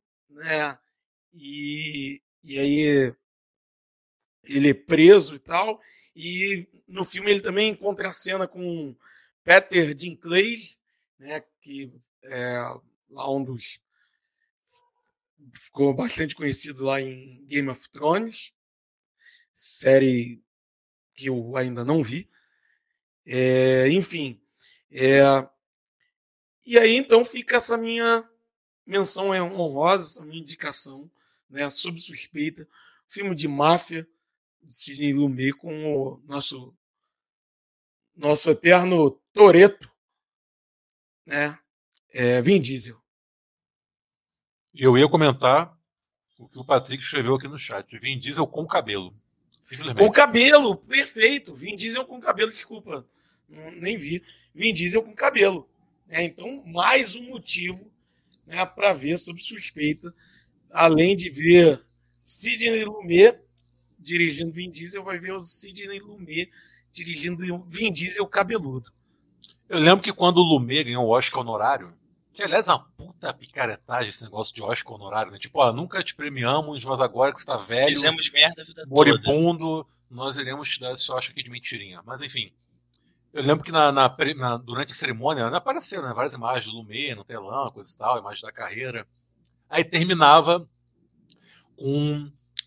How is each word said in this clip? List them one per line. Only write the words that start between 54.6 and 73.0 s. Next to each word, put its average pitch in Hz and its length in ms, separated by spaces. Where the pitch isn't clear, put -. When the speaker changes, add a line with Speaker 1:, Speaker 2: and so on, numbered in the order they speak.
Speaker 1:
Diesel 180 300
com 214 100
cabelo. 202 560
É, 165 140
então, 233 420
mais 196 500
um 247 140
motivo, 180 640
né, 175 200
pra 196 280
ver 147 260
Sob 175 220
Suspeita. 151 720
Além 165 440
de 175 140
ver 160 500
Sidney 226 600
Lumet 208 560
dirigindo 165 520
Vin 175 200
Diesel, 180 320
vai 185 160
ver 185 140
o 185 120
Sidney 196 540
Lumet 185 520
dirigindo 175 760
Vin 196 240
Diesel 180 320
cabeludo. 175 680
Speaker 2:
Eu 175 80
lembro 170 260
que 208 80
quando 175 260
o 180 60
Lumet 139 420
ganhou 120 200
o 110 60
Oscar 127 300
honorário, 107 540
que, - 80
aliás, 214 260
é 175 60
uma - 100
puta - 340